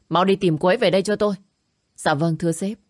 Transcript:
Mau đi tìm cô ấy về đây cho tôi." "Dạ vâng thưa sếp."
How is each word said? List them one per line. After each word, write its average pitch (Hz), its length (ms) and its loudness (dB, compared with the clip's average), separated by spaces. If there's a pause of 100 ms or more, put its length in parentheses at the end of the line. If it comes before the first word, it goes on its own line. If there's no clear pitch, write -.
Mau 170 160 0
đi 190 120 2
tìm 175 220 0
cô 185 100 0
ấy 277 80 4
về 220 140 2
đây 190 120 2
cho 202 140 -2
tôi." 208 180 0 (600)
"Dạ 160 180 0
vâng 160 220 -2
thưa 170 160 -2
sếp." 202 260 -8 (120)